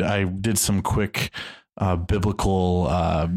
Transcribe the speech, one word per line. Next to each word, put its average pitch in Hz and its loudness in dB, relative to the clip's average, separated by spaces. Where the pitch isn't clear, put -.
I 98 0
did 98 -2
some 98 0
quick, - -2
uh, 92 2
biblical, 92 2
uh, 82 2